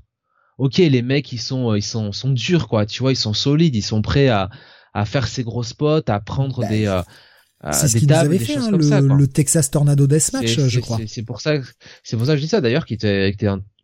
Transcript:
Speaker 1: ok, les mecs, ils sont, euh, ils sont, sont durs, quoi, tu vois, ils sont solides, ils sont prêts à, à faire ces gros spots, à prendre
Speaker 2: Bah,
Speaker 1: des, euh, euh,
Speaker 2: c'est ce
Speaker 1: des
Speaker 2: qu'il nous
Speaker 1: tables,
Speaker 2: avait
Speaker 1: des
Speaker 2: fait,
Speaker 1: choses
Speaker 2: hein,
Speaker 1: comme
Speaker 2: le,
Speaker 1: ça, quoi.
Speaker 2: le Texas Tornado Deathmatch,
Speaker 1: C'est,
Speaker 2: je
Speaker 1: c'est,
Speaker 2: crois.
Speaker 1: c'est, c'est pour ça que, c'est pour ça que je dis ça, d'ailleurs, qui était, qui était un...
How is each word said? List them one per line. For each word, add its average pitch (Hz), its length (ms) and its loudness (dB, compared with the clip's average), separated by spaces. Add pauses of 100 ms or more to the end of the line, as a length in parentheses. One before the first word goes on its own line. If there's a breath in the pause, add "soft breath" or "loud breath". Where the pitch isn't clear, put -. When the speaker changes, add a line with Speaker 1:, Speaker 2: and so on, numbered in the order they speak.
(600)
Speaker 1:
ok, 131 180 0
les 143 240 4
mecs, 131 300 -2
ils 117 100 -8
sont, 127 300 -2
euh, 104 80 2
ils 104 40 -2
sont, 107 280 -6
sont 127 180 -4
durs, 135 380 0
quoi, 107 180 0
tu - 160 -8
vois, 135 100 2
ils 127 40 0
sont 107 180 -2
solides, 147 420 2
ils 104 60 0
sont 110 220 -2
prêts 139 240 2
à, 101 240 0 (420 loud breath)
à 104 120 -2
faire 120 220 -2
ces - 160 -6
gros 117 200 -6
spots, 151 440 -2
à 104 120 0
prendre 131 420 -4
Speaker 2:
Bah, 110 80 -2
Speaker 1:
des, 107 160 0
euh, 95 160 0 (600 soft breath)
euh, 76 80 -6
Speaker 2:
c'est 147 160 0
ce 120 60 2
Speaker 1:
des 113 80 2
Speaker 2:
qu'il 151 80 4
nous 151 60 6
Speaker 1:
tables, 156 140 4
Speaker 2:
avait 175 80 2
Speaker 1:
des 117 80 -2
Speaker 2:
fait, 302 80 -4
Speaker 1:
choses 269 140 -2
Speaker 2:
hein, 214 40 0
Speaker 1:
comme 185 100 2
Speaker 2:
le, 147 60 4
Speaker 1:
ça, 147 140 4
quoi. 135 140 4
Speaker 2:
le 139 120 4
Texas 156 440 0
Tornado 143 360 2
Deathmatch, 147 480 0
Speaker 1:
C'est, 135 140 2
Speaker 2:
je 113 60 0
Speaker 1:
c'est, 123 60 0
Speaker 2:
crois. 113 160 -6
Speaker 1:
c'est, 113 100 -6
c'est 110 160 -10
pour 110 180 -10
ça 151 160 0
que, 131 80 -8 (380 loud breath)
c'est - 140 -6
pour 113 100 0
ça 156 60 2
que 151 40 2
je 139 60 -4
dis 156 60 -4
ça, 214 120 2
d'ailleurs, 131 240 0
qui - 100 -8
était, 98 360 0
qui - 40 -6
était 104 120 -2
un... 98 140 -2 (220)